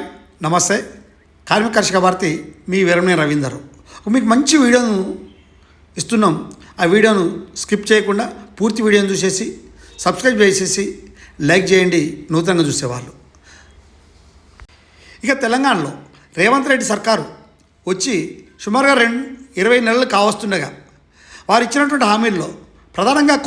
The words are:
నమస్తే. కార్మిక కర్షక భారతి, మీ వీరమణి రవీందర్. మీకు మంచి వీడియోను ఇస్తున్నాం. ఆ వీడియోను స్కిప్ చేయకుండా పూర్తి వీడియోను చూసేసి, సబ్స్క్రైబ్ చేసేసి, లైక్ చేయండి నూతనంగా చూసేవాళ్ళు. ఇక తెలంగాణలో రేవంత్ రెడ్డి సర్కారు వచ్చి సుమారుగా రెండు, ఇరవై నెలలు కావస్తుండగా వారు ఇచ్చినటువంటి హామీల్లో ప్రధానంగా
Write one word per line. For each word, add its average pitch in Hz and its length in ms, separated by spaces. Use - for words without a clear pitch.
నమస్తే. 175 320
కార్మిక 214 300
కర్షక 190 280
భారతి, 180 240
మీ 185 160
వీరమణి 175 340
రవీందర్. 147 360
మీకు 247 180
మంచి 269 300
వీడియోను 240 340
ఇస్తున్నాం. 202 380
ఆ 180 120
వీడియోను 208 320
స్కిప్ 208 300
చేయకుండా 208 340
పూర్తి 220 280
వీడియోను 202 260
చూసేసి, 185 340
సబ్స్క్రైబ్ 208 400
చేసేసి, 190 400
లైక్ 175 220
చేయండి 180 300
నూతనంగా 165 360
చూసేవాళ్ళు. 123 440
ఇక 277 180
తెలంగాణలో 226 500
రేవంత్ 262 340
రెడ్డి 262 200
సర్కారు 208 340
వచ్చి 190 280
సుమారుగా 269 380
రెండు, 233 180
ఇరవై 240 260
నెలలు 247 260
కావస్తుండగా 202 560
వారు 233 180
ఇచ్చినటువంటి 277 440
హామీల్లో 208 360
ప్రధానంగా 285 420